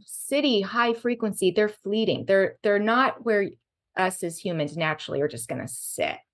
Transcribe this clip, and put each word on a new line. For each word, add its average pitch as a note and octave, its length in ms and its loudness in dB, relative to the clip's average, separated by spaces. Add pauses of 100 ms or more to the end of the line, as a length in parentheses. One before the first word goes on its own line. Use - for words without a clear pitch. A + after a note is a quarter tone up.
city C4+ 560 0
high A#3 320 0
frequency, A#3 580 0
they're G#3+ 160 4
fleeting. G3+ 580 -2
They're, G3 380 2
they're G3+ 160 4
not A#3 460 2
where G#3 240 2 (480)
us F#3 260 0
as E3+ 140 -6
humans D#3+ 400 -2
naturally D#3 440 -2
are D3 60 2
just A#2 220 -6
gonna C3 180 -6
sit, - 500 -4 (160)